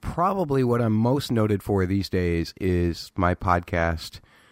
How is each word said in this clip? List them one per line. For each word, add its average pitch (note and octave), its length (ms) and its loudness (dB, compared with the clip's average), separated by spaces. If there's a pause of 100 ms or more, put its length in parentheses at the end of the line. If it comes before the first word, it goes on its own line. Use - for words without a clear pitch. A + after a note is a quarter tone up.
probably E3+ 640 0
what A#2+ 160 2
I'm A2+ 140 2
most B2 360 0
noted G#2+ 320 2
for G2 220 2
these F#2+ 240 0
days E2+ 500 -2
is F2 580 -2
my F2+ 180 2
podcast E2+ 840 -2 (320)